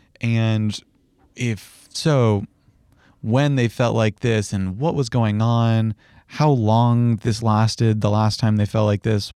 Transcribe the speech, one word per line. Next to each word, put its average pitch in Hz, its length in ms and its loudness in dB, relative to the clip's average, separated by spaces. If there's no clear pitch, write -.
and 113 580 0
if 117 540 -8
so, 113 560 2
when 135 360 0
they 120 120 2
felt 113 260 -2
like 110 260 0
this 110 320 -2
and 95 260 -4
what 160 160 -2
was 139 140 -2
going 110 340 0
on, 113 520 0
how - 220 0
long 120 680 2
this 110 260 -4
lasted 110 580 0
the 107 100 0
last 107 300 0
time 107 160 0
they 104 80 0
felt 110 220 -2
like 104 160 0
this, 107 360 -2